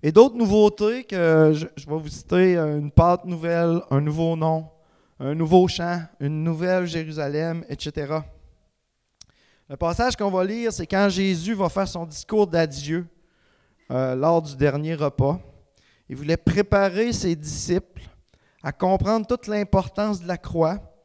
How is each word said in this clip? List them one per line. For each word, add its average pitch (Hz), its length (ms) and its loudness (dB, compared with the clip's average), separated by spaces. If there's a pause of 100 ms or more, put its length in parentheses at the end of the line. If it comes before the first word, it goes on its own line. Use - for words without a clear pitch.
Et 151 80 0
d'autres 226 240 8
nouveautés 214 680 2
que 160 520 4
je, 156 100 -4 (100)
je 143 120 -18
vais 151 100 -6
vous 156 120 -10
citer, 180 460 0
euh, 151 220 -2
une 147 140 -6
pâte 175 340 4
nouvelle, 170 640 -2
un 139 100 2
nouveau 160 360 -2
nom, 160 320 -2 (520)
un 135 140 -6
nouveau 165 340 4
chant, 175 360 -6 (160)
une 151 240 -4
nouvelle 180 420 -2
Jérusalem, 160 840 -6
et 147 120 -8
cetera. 151 440 -6 (1400)
Le 139 100 -14
passage 226 380 0
qu'on 202 140 -2
va 185 140 0
lire, 226 280 -2
c'est 180 140 -8
quand 202 240 2
Jésus 190 460 0
va 190 140 0
faire 196 180 -2
son 170 180 -8
discours 202 400 0
d'adieu, 160 640 -2 (800)
euh, 127 240 -2
lors 160 300 2
du 143 120 -12
dernier 147 380 0
repas. 147 460 0 (680)
Il - 100 -12
voulait 151 200 -2
préparer 202 720 2
ses 190 240 -2
disciples - 680 -6 (580)
à - 100 -8
comprendre 196 540 0
toute - 220 -4
l'importance 208 760 -2
de 170 60 -16
la 175 100 -4
croix 165 400 -2 (280)